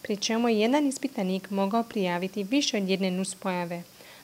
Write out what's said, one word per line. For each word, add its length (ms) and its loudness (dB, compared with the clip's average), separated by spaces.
pri 140 -2
čemu 320 0
je 120 4
jedan 260 4
ispitanik 640 -2
mogao 320 2
prijaviti 600 -2
više 320 0
od 120 0
jedne 220 2
nuspojave, 720 -4